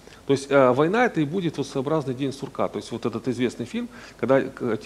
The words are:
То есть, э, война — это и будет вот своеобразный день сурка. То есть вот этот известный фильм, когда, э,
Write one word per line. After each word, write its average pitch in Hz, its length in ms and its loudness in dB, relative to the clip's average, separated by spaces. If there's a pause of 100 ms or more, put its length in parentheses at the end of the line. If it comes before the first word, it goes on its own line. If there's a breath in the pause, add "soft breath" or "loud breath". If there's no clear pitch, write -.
(260 loud breath)
То 139 80 4
есть, 131 160 -2
э, 135 220 8
война — 170 340 4
это 170 140 0
и 151 40 2
будет 165 340 -4
вот 139 80 -2
своеобразный 135 480 -2
день 131 180 -4
сурка. - 360 -4
То - 100 -6
есть - 140 -10
вот 117 140 -8
этот 113 220 -4
известный 120 380 -2
фильм, 240 220 -6 (320 loud breath)
когда, 131 200 4
э, 113 460 -4